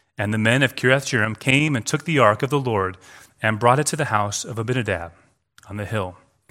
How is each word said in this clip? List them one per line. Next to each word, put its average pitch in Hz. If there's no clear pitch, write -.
And 104
the 110
men 117
of 135
Kiriath 135
Jearim 110
came 143
and 110
took -
the 156
ark 104
of 131
the 147
Lord 101
and 110
brought 120
it 151
to -
the 147
house 104
of 107
Abinadab 107
on 101
the 104
hill. 95